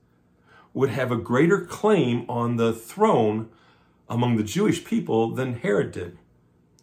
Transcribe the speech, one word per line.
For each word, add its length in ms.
would 160
have 200
a 60
greater 460
claim 680
on 300
the 160
throne 760
among 260
the 80
Jewish 400
people 480
than 280
Herod 340
did. 240